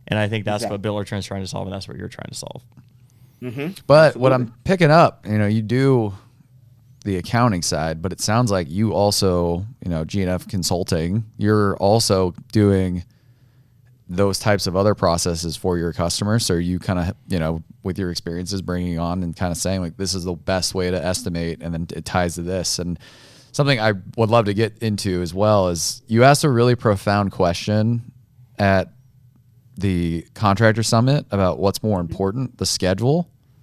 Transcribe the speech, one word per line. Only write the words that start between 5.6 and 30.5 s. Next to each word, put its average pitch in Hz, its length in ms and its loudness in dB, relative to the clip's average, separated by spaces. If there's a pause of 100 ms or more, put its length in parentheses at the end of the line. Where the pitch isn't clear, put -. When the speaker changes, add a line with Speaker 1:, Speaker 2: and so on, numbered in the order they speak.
Speaker 3:
do 120 520 2 (880)
the 98 120 -2
accounting 107 460 0
side, 80 380 -4
but 90 120 -6
it - 80 -12
sounds 113 320 0
like 87 180 -2
you 104 220 0
also, 90 720 0 (180)
you 92 60 -6
know, 80 140 -4
G 98 180 -2
and 90 80 -2
F 90 160 -4
Consulting, 90 800 -2 (120)
you're 104 420 2
also 98 540 2 (200)
doing 95 500 2 (1080)
those 95 280 0
types 101 280 0
of 87 80 -2
other 101 200 2
processes 85 600 0
for 90 200 -2
your 82 160 -2
customers. 104 540 -2
So 92 80 0
you 87 240 -2
kinda, 87 360 -2 (140)
you 92 100 -2
know, 80 240 -2 (200)
with 92 160 -6
your 90 120 -4
experiences, 87 520 -8
bringing 90 360 -4
on 85 240 -2
and 85 140 -6
kinda 87 180 -4
saying, 92 280 -4
like, 82 160 -10
"This 92 160 -4
is 90 100 -6
the 90 80 -4
best 90 420 -4
way 90 160 -2
to 90 140 -2
estimate," 85 560 -4
and 85 140 -8
then 82 200 -6
it 80 120 -12
ties 87 300 -2
to 87 60 -6
this. 90 360 -4
And 87 200 -6 (540)
something 139 260 2
I 107 140 2 (240)
would 110 140 2
love 113 160 6
to 101 80 0
get 107 240 0
into 101 420 -2
as 85 140 -4
well 101 340 4
is - 380 -4
you 113 180 4
asked 139 180 6
a 160 80 2
really 120 240 4
profound 101 580 0
question 107 800 0 (480)
at 95 340 2 (840)
the 85 580 -2
contractor 110 480 2